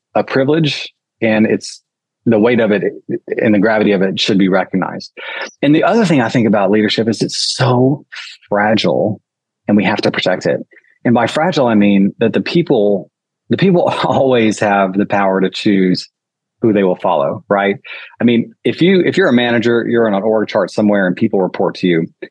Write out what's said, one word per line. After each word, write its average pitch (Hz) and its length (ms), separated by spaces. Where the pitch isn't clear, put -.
a 104 80
privilege, 143 720
and 110 240
it's - 360
the 113 140
weight 117 200
of 110 120
it 98 120
and 107 140
the 101 40
gravity 107 340
of 92 80
it 98 180
should 107 180
be 95 100
recognized. 92 640
And 143 120
the 160 100
other 220 220
thing 160 160
I 113 80
think 113 180
about 98 220
leadership 107 380
is 107 140
it's - 160
so 127 680
fragile, 101 720
and 104 80
we 104 80
have 95 180
to - 100
protect - 340
it. 87 160
And 120 120
by 120 100
fragile, 151 420
I 113 80
mean 101 440
that 110 140
the 104 80
people, 104 680
the 117 80
people 175 260
<laughs> 131 200
always 120 560
have 101 340
the 101 120
power 95 360
to 92 80
choose 95 580
who 113 100
they 101 120
will 90 120
follow, 87 540
right? 101 280
I 110 40
mean, 117 300
if 120 180
you, 180 200
if 139 160
you're 185 100
a 131 60
manager, 120 540
you're 117 200
on 104 60
an 98 100
org 110 240
chart 95 240
somewhere 104 360
and 92 80
people 107 260
report 90 360
to 92 100
you 82 180